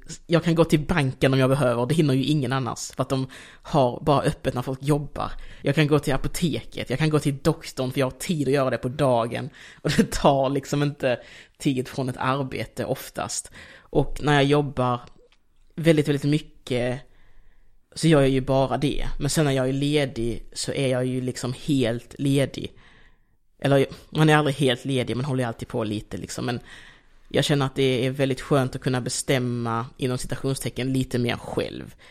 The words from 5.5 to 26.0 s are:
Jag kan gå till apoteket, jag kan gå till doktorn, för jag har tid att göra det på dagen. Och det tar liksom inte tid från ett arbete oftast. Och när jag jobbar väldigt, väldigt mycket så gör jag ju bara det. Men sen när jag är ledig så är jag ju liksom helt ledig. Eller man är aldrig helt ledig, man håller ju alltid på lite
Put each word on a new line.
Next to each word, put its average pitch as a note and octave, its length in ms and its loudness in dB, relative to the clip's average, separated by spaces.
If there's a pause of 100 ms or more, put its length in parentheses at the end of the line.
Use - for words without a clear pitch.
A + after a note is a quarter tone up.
Jag C#3+ 120 0
kan D3+ 120 4
gå D3 120 4
till C#3+ 160 0
apoteket, - 760 -4
jag A#2+ 80 0
kan D#3 120 2
gå D3+ 80 4
till C#3+ 200 -2
doktorn, C3 540 -2
för - 80 -2
jag C3 60 2
har C3 120 -8
tid D3 300 -2
att C3+ 60 4
göra C3 160 2
det A#2 80 0
på B2+ 100 -4
dagen. B2 640 0 (320)
Och D3 80 0
det - 200 2
tar C3+ 400 4
liksom C#3 320 -2
inte C#3 380 -2 (380)
tid C3 300 0
från B2+ 200 -4
ett B2+ 80 -6
arbete C3 680 -4
oftast. - 680 -6 (260)
Och - 460 -2
när D3 100 2
jag C#3+ 120 6
jobbar C3+ 560 0 (760)
väldigt, D3+ 340 4
väldigt C#3+ 220 0
mycket B2+ 680 -2 (960)
så D#3 140 2
gör D3+ 120 8
jag C3+ 100 6
ju C3+ 100 2
bara C3 380 0
det. C3+ 280 0 (120)
Men C#3 120 -2
sen D#3+ 140 2
när C#3+ 80 2
jag C3 160 0
är C3 40 0
ledig C#3 800 -2
så - 200 -6
är C#3 160 0
jag B2+ 180 0
ju B2+ 140 -4
liksom B2 340 -6 (120)
helt A#2+ 520 0
ledig. C#3 540 0 (840)
Eller C#3 280 4 (240)
man D#3 180 4
är D3+ 80 8
aldrig D3 200 2
helt C3 280 0
ledig, B2 320 -2
man B2+ 80 -2
håller C3 180 -2
ju A#2+ 60 -2
alltid - 200 -10
på A#2 160 -4
lite G#2+ 320 -6